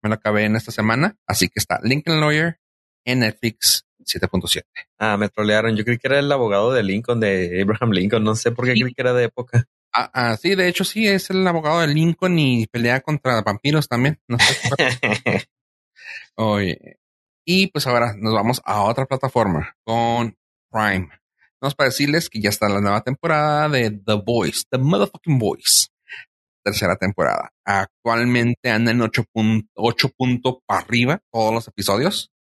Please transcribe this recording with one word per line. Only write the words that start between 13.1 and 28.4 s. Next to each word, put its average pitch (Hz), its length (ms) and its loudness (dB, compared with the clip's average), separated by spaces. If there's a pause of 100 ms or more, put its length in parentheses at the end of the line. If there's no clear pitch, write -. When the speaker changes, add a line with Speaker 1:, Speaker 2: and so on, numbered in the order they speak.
Speaker 1:
vampiros 139 440 0
también. 127 400 0
No 120 120 -2
sé. - 60 4 (320)
Speaker 2:
<laughs> 123 720 -2 (880)
Speaker 1:
Oye, 104 640 -2 (460)
y 185 220 2
pues 143 200 -4
ahora 120 300 2
nos 110 160 -2
vamos 113 320 0
a 104 180 0
otra 120 220 0
plataforma 110 800 -2
con 117 520 -2 (340)
Prime. 104 380 0 (520)
Vamos 135 140 -4
para 135 140 2
decirles 143 400 0
que 110 120 -8
ya 101 80 2
está 104 180 -2
la 101 140 0
nueva 101 220 0
temporada 151 680 0
de 123 220 0
The 104 240 -2 (100)
Voice, 113 440 0
The 127 100 -2
Motherfucking 165 600 0
Voice. - 480 0 (800)
Tercera 95 300 0
temporada. 80 560 -2 (140)
Actualmente 117 1040 0